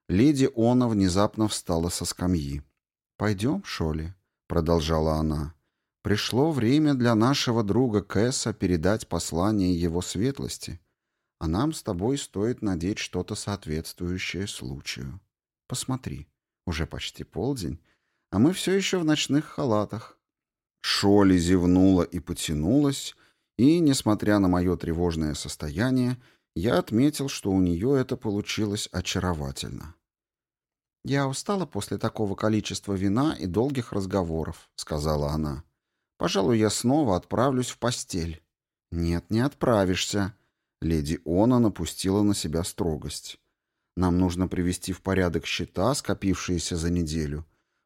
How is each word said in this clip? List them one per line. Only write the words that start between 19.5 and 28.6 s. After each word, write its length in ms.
Шоли 560
зевнула 680
и 180
потянулась, 920
и, 220
несмотря 580
на 100
мое 280
тревожное 580
состояние, 840
я 240
отметил, 500
что 220
у 100
нее 340
это 220
получилось 760